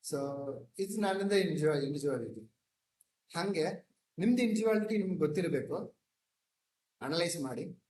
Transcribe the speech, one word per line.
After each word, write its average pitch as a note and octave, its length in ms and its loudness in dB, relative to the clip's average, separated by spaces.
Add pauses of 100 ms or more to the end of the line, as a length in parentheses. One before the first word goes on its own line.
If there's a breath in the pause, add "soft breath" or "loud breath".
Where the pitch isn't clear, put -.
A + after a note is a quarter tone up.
So, D3 100 -2 (640)
ಇದು G#3+ 180 -2
ನನ್ನಿಂದ G3 300 2
ಇಂಡಿವಿಜುವ-, D#3 520 4
ಇಂಡಿವಿಜುವಾಲಿಟಿ. C3 580 -2 (920)
ಹಂಗೆ F3 300 0 (540)
ನಿಮ್ದು B3 260 4
ಇಂಡಿವಿಜುವಾಲಿಟಿ G#3+ 520 2
ನಿಮ್ಗೆ F#3+ 280 0
ಗೊತ್ತಿರಬೇಕು, D3+ 520 0 (1200)
ಅನಲೈಸ್ E3 360 0 (100)
ಮಾಡಿ. B2+ 180 -6 (240)